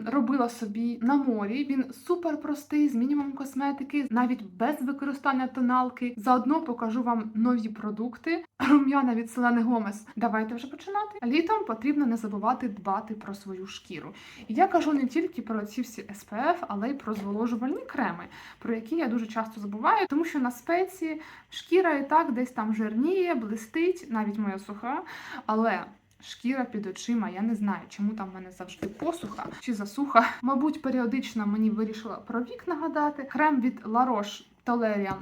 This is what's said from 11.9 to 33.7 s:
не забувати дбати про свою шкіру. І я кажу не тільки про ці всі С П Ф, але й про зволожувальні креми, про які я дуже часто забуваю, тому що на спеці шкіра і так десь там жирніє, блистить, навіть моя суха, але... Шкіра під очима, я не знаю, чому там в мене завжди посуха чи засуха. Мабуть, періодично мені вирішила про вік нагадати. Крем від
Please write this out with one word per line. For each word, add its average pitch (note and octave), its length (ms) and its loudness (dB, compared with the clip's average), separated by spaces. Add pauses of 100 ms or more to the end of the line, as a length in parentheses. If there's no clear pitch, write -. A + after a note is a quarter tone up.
не A#3 120 2
забувати A3+ 500 -2
дбати G3+ 460 -4
про G#3 200 -8
свою F#3+ 340 -10
шкіру. D#3 460 -14 (340)
І A3 60 -4
я E4+ 140 8
кажу D#4 260 4
не C4 140 4
тільки E4 340 0
про G#3+ 240 -4
ці A3+ 160 -6
всі - 300 -10
С - 120 -14
П G#3 140 -10 (120)
Ф, F4 180 -2
але G#3 220 -2
й C#4+ 40 -2
про A3+ 200 -6
зволожувальні A3+ 760 -2
креми, F3 380 -4 (340)
про A#3 160 -2
які A3 200 -6
я D#4 120 2
дуже A3+ 180 0
часто A3 360 -6
забуваю, C#4+ 480 2
тому D#4 160 2
що D#4 140 -2
на B3 120 0
спеці E4 720 -2 (280)
шкіра F4 440 4
і C#4 160 0
так D#4 220 4
десь B3 200 0
там G#3+ 240 -2
жирніє, D4 600 2
блистить, B3 760 -2
навіть G#3+ 280 -2
моя G3 220 -2
суха, A#3+ 420 -6 (440)
але... A3 400 2 (360)
Шкіра B3+ 440 -4
під G#3 220 -6
очима, G3+ 420 -2
я F3+ 120 -6
не A3+ 140 0
знаю, G3+ 340 0
чому G#3 240 -2
там G3 160 -6
в F#3 40 -14
мене F#3 180 -14
завжди F#3 360 -10
посуха D4 580 -6 (140)
чи B3 140 -4
засуха. A3+ 560 4 (120)
Мабуть, C4+ 400 2
періодично B3 680 -2
мені G#3+ 220 4
вирішила G#3+ 460 -2
про - 260 -4
вік A#4 260 -8
нагадати. D4 560 -2
Крем C#4+ 380 2
від B3 200 0